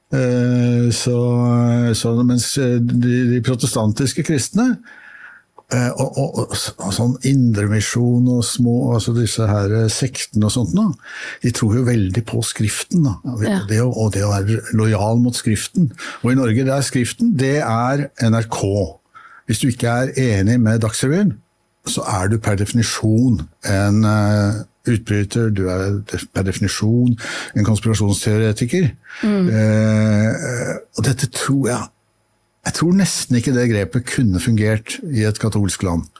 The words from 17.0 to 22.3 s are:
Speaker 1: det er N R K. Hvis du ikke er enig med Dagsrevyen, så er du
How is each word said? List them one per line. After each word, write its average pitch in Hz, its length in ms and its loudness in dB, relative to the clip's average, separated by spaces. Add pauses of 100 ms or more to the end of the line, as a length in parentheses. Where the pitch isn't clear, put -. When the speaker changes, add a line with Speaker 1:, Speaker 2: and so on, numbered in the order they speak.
Speaker 1:
det 135 240 0
er 123 460 -2 (180)
N 110 160 4
R 110 80 -10
K. - 140 -4 (840)
Hvis - 160 -2
du 135 80 2
ikke 117 320 0
er 135 160 -4
enig 113 400 2
med 113 240 2
Dagsrevyen, 135 540 0 (480)
så - 200 -6
er 95 240 -2
du 113 80 2